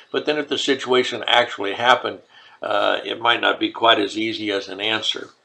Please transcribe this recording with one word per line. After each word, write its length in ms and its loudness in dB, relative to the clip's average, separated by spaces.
but 120 -2
then 140 0
if 80 -4
the 100 -4
situation 680 0
actually 460 2
happened, 480 2
uh, 420 0
it 160 -6
might 200 2
not 180 2
be 140 -2
quite 260 4
as 180 -2
easy 360 -4
as 160 -4
an 120 -10
answer. 500 -4